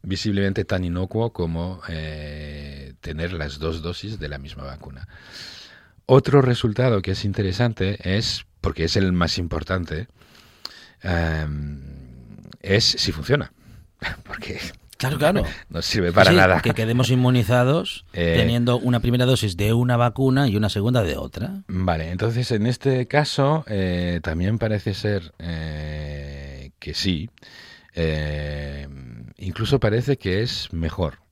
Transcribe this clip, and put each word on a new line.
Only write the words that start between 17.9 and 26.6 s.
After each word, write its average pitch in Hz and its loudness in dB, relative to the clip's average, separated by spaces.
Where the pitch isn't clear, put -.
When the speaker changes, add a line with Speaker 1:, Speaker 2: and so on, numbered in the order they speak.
Speaker 1:
Eh, 85 2
Speaker 2:
teniendo 120 4
una 123 2
primera 123 2
dosis 110 2
de 104 2
una 123 2
vacuna 131 4
y 101 2
una 104 2
segunda 117 2
de 82 0
otra. 156 -8
Speaker 1:
Vale, 87 0
entonces 113 -2
en 110 2
este 127 0
caso, 147 0
eh, 90 0
también 90 0
parece 107 -2
ser, 98 -4
eh, 73 -8